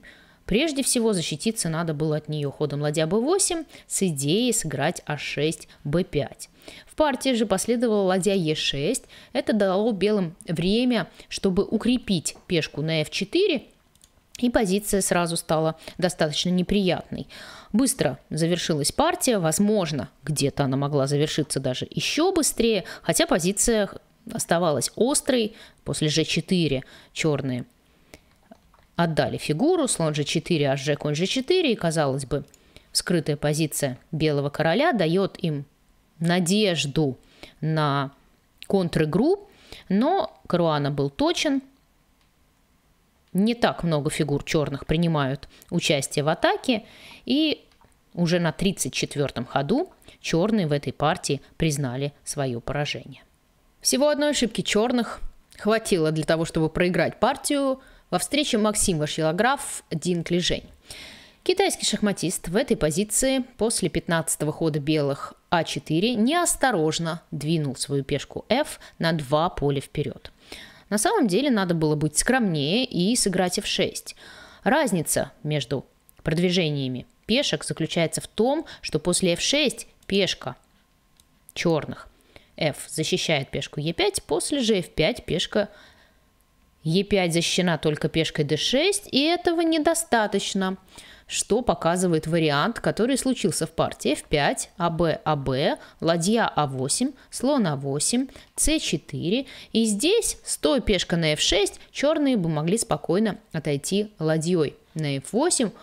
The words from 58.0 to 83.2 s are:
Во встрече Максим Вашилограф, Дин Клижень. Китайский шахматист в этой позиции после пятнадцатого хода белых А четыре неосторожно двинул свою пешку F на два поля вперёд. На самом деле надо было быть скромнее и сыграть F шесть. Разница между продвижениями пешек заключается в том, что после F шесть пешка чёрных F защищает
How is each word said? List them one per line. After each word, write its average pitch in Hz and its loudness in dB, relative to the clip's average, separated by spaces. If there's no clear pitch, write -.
Во 240 0
встрече 285 0
Максим 208 0
Вашилограф, 165 0
Дин 170 -2
Клижень. 170 -2
Китайский 370 0
шахматист 190 -2
в 165 -4
этой 190 2
позиции 214 0
после 214 0
пятнадцатого 160 -2
хода 156 -2
белых 143 -2
А 165 2
четыре 160 0
неосторожно 202 0
двинул 147 0
свою 139 -2
пешку - -6
F 277 0
на 170 0
два 151 0
поля 143 0
вперёд. - -8
На 208 0
самом 381 2
деле 233 2
надо 190 2
было 156 2
быть 151 -2
скромнее 202 2
и 202 0
сыграть 185 0
F - -4
шесть. - -4
Разница 202 0
между 143 -4
продвижениями 156 -2
пешек 214 0
заключается 160 -2
в - -10
том, 269 0
что - -4
после 175 0
F 170 -2
шесть - 0
пешка 180 -2
чёрных - -2
F 139 0
защищает 156 -2